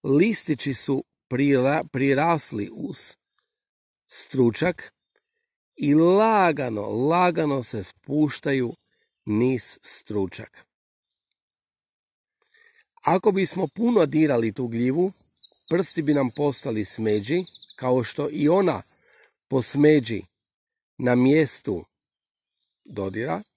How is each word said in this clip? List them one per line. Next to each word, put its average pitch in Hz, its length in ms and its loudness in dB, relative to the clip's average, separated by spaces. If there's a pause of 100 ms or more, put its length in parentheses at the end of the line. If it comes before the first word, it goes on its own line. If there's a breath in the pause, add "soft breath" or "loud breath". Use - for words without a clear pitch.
Listići 151 720 0
su 131 300 -4 (240)
prira-, 139 640 2
prirasli 139 800 -2
uz - 440 -12 (920)
stručak - 840 -2 (840)
i 147 180 2
lagano, 170 880 2
lagano 147 800 0
se 110 200 -8
spuštaju 135 920 -2 (500)
niz 117 580 -2
stručak. - 840 -10 (2250 soft breath)
Ako 185 300 2
bismo 185 420 -2
puno 220 320 2
dirali 135 460 2
tu 123 160 -6
gljivu, 127 420 0 (600)
prsti 170 320 -2
bi 147 120 2
nam 135 220 2
postali 131 480 -2
smeđi, 110 600 -2 (320)
kao 127 280 0
što 143 280 -6
i 147 160 0
ona 170 320 2 (680 loud breath)
po 131 140 0
smeđi 135 600 2 (760)
na 123 160 2
mjestu 127 680 2 (1000)
dodira. 113 580 -6 (140)